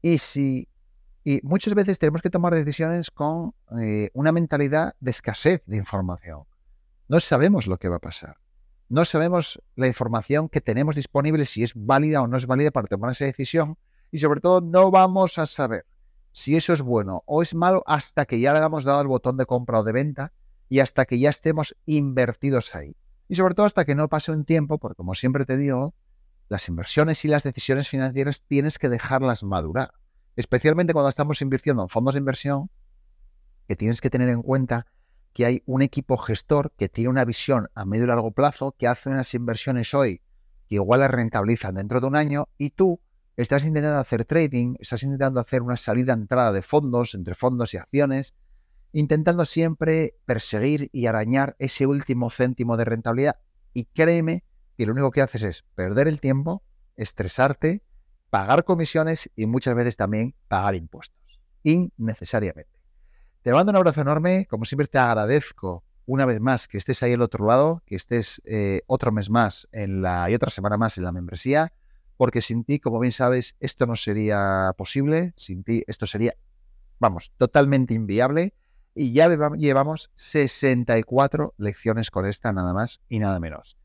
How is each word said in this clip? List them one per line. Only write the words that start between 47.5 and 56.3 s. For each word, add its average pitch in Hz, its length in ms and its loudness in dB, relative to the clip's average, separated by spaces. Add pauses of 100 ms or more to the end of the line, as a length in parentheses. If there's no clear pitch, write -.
y 92 40 -6
acciones, 139 560 -2 (580)
intentando 156 520 2
siempre 160 800 0
perseguir 131 680 -2
y 120 140 -2
arañar 117 520 0
ese 135 280 -2
último 131 440 -2
céntimo 123 460 0
de 113 80 2
rentabilidad. 117 520 0 (380)
Y 123 120 -6
créeme 165 580 0 (340)
que 117 80 0
lo 107 60 -2
único 135 180 0
que 139 100 0
haces 123 220 0
es 98 220 -6 (100)
perder 101 320 0
el 151 140 -2
tiempo, 143 420 -2 (340)